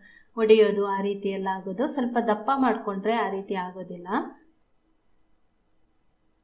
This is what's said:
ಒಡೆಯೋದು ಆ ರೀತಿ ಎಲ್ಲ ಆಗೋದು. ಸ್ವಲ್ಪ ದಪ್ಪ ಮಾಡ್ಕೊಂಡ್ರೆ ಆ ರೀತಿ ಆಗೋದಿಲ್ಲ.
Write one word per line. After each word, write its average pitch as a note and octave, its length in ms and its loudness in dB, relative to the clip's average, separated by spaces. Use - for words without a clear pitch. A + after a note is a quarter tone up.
ಒಡೆಯೋದು G#3+ 500 6
ಆ G3 140 0
ರೀತಿ G3+ 280 -4
ಎಲ್ಲ G3 240 -4
ಆಗೋದು. F#3+ 360 -4
ಸ್ವಲ್ಪ A#3+ 380 -2
ದಪ್ಪ G#3+ 300 0
ಮಾಡ್ಕೊಂಡ್ರೆ G#3+ 580 0
ಆ G#3 160 0
ರೀತಿ G3 240 -6
ಆಗೋದಿಲ್ಲ. F3+ 540 -10